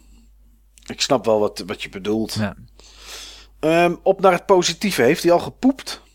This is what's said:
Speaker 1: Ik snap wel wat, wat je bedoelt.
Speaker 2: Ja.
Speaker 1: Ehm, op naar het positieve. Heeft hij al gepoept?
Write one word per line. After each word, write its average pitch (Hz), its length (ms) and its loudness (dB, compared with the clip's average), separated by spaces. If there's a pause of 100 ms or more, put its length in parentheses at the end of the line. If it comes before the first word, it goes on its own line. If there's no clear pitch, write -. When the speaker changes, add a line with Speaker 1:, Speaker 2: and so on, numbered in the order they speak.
(880)
Speaker 1:
Ik - 140 -14
snap 123 240 -2
wel 110 160 2
wat, 104 260 -4
wat 98 160 -10
je - 60 -12
bedoelt. 104 460 -6
Speaker 2:
Ja. 104 220 -6 (1040)
Speaker 1:
Ehm, 170 420 2
op 190 180 0
naar 190 120 6
het 170 140 -4
positieve. 180 560 0
Heeft 143 200 2
hij 170 100 4
al 170 60 4
gepoept? - 640 -4 (120)